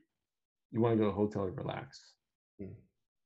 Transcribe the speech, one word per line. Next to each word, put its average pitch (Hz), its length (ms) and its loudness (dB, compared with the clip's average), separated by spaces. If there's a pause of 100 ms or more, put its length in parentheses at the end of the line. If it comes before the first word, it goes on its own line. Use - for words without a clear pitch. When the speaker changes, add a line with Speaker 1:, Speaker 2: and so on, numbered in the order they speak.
(720)
Speaker 1:
you 113 100 2
wanna 117 160 4
go 107 80 4
to 101 40 4
a 90 40 0
hotel 101 320 0
and 90 120 -6
relax. - 560 -8 (460)
Speaker 2:
Hmm. 98 80 -10 (580)